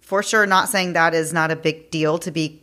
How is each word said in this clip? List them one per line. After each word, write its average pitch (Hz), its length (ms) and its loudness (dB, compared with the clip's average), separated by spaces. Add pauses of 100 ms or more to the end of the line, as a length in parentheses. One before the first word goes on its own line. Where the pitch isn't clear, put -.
for 196 220 -2
sure, 214 240 2
not 185 220 2
saying 180 240 -2
that 165 220 2
is 160 180 0
not 160 180 0
a 160 60 -2
big 160 340 -4
deal 156 280 0
to 165 120 -8
be, 156 320 -6